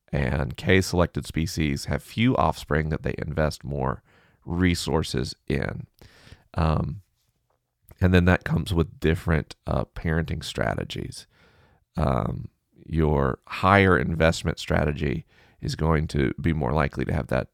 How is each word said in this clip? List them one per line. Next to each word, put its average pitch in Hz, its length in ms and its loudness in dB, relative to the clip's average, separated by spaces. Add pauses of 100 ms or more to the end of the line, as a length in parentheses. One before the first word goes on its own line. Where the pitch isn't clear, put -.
(100)
and 69 460 -2
K 95 240 2
selected 87 460 0
species 78 600 -2
have - 160 -4
few 120 340 0
offspring 78 520 0
that 78 140 -4
they - 160 -4
invest 76 460 -4
more 65 380 -4 (440)
resources 80 880 0 (120)
in. - 400 -4 (680)
Um, 85 480 0 (960)
and 92 120 4
then 90 140 8
that - 180 4
comes 85 300 -2
with 82 260 0
different, 80 560 0 (100)
uh, - 180 -2
parenting - 600 -4
strategies. - 840 -6 (680)
Um, 65 520 -4 (380)
your 73 600 2
higher 95 520 6
investment 80 600 0
strategy 76 640 -2 (360)
is - 140 -6
going 78 340 0
to 67 320 0
be 80 120 0
more 69 200 0
likely 69 320 0
to - 100 -2
have 71 140 -4
that 64 260 -2